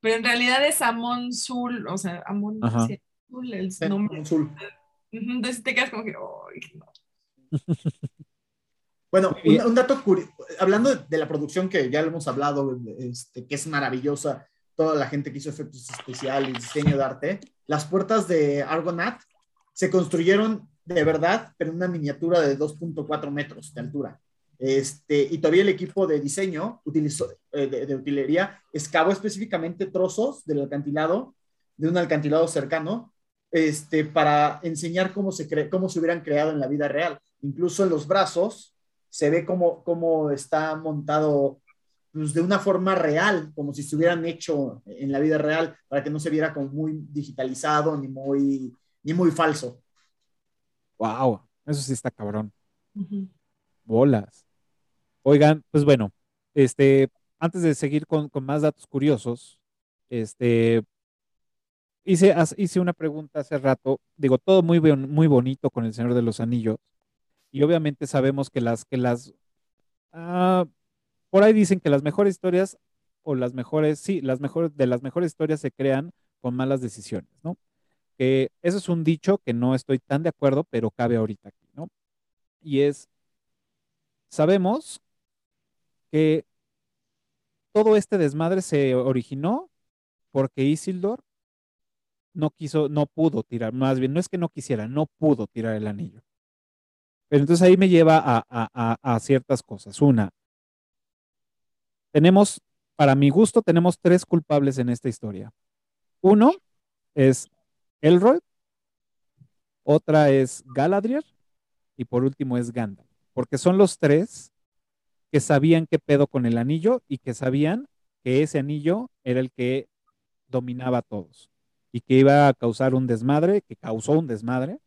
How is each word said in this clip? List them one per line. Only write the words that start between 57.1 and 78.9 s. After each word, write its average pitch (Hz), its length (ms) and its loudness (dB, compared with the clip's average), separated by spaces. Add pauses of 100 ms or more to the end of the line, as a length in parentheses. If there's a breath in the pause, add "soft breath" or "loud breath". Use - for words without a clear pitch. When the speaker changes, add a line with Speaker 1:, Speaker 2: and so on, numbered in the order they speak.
Speaker 2:
antes 170 240 -4
de 160 120 2
seguir 147 320 -4
con, 151 220 -2
con 135 160 -8
más 147 180 -2
datos 151 240 -2
curiosos, 131 720 -4 (520)
este, 113 720 2 (1200)
hice, 190 280 6
haz-, 165 260 2
hice 190 220 -2
una 180 120 -2
pregunta 156 480 -8
hace 143 180 -4
rato, 131 420 0 (160)
digo, 131 220 2
todo 190 240 4
muy 170 160 4
bon-, 143 320 4
muy 156 160 4
bonito 135 440 2
con 117 140 -4
El 110 100 -4
Señor 120 200 -2
de 123 80 2
los 113 180 -2
Anillos, 113 360 -2 (720)
y 139 120 0
obviamente 151 440 0
sabemos 135 440 0
que 131 100 -4
las, 117 240 -2
que - 140 -8
las, 123 360 -2 (800)
ah, 180 540 0 (640)
por 196 120 6
ahí 220 100 8
dicen 196 280 4
que 156 100 0
las 143 140 4
mejores 190 300 0
historias, 185 440 -2 (440)
o 151 120 -4
las 127 200 -4
mejores, 151 440 -2
sí, 190 220 -4
las 131 200 -2
mejores, 147 360 -4
de 139 100 2
las 123 160 0
mejores 160 300 -4
historias 156 280 -4
se 135 120 -6
crean 135 400 -2 (280)
con 123 140 -6
malas 131 260 -2
decisiones, - 500 -10 (120)
¿no? 175 140 -10 (600)
Que 131 320 2 (120)
eso 180 160 -2
es 185 100 -10
un 170 160 -2